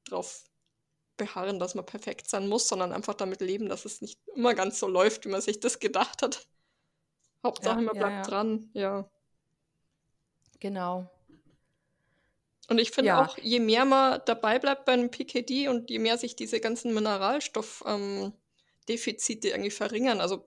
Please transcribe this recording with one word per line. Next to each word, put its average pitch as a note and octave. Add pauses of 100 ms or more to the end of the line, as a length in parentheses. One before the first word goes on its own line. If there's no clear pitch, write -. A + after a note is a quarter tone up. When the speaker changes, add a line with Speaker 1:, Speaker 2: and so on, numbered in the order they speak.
Speaker 1:
drauf - (760)
beharren, G3
dass F3+
man F#3
perfekt -
sein G3
muss, G#3+
sondern F3+
einfach G3+
damit F#3+
leben, G3
dass F#3+
es -
nicht - (160)
immer A#3+
ganz F#3+
so F#3+
läuft, F#3
wie G#3
man G3
sich G#3
das -
gedacht -
hat. - (960)
Hauptsache, A3+
Speaker 2:
Ja, -
Speaker 1:
man A3
Speaker 2:
ja, G3+
Speaker 1:
bleibt G3+
Speaker 2:
ja. -
Speaker 1:
dran, A3
ja. G3 (1500)
Speaker 2:
Genau. F3+ (1600)
Speaker 1:
Und A#3
ich A3+
finde G3+
Speaker 2:
Ja. -
Speaker 1:
auch, E3
je A#3+
mehr A3+
man C4+
dabei A3+
bleibt C#4
beim B3
P C4
K B3
D C4+
und A#3+
je A3+
mehr A3+
sich A#3+
diese A3
ganzen A#3
Mineralstoff-, G#3+
ähm, G3+ (560)
Defizite A3+
irgendwie G3+
verringern, A3
also F3+